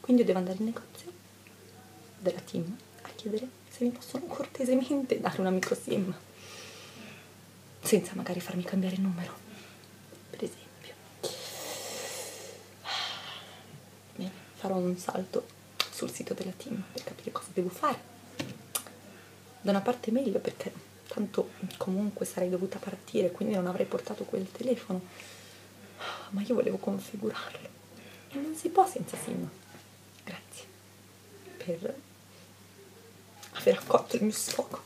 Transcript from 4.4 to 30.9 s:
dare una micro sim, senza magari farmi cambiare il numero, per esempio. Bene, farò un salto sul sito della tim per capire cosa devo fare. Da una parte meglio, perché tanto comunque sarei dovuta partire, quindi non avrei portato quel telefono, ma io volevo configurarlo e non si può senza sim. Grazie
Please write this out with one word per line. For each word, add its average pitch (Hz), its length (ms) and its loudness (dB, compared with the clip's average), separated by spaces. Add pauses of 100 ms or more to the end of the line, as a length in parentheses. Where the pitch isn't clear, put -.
dare - 220 2
una 185 80 6
micro 185 260 4
sim, 190 400 2 (1700)
senza - 340 6
magari 180 260 -2
farmi 180 220 -2
cambiare 185 340 2
il 190 40 2
numero, 175 320 2 (960)
per - 160 -4
esempio. - 500 -10 (3250)
Bene, 190 160 -4 (240)
farò 190 220 0
un 180 220 4
salto - 480 0 (440)
sul - 200 -2
sito - 240 -4
della 190 200 -4
tim 220 280 -4 (100)
per - 120 -8
capire - 280 -6
cosa - 220 -6
devo 180 160 4
fare. - 440 0 (1500)
Da 202 80 4
una 196 100 8
parte 240 300 2
meglio, 233 300 6
perché - 300 -2 (380)
tanto - 440 2 (260)
comunque 190 480 2
sarei 180 240 2
dovuta 185 280 0
partire, - 520 2
quindi 214 240 0
non 180 120 4
avrei 180 200 2
portato - 380 -2
quel - 280 -2
telefono, 233 480 2 (1300)
ma 202 120 -2
io 233 120 4
volevo 190 240 4
configurarlo - 880 -4 (640)
e - 60 -6
non 302 180 -2
si - 140 -2
può 381 180 8
senza - 300 -4
sim. - 320 -4 (760)
Grazie - 400 -12 (920)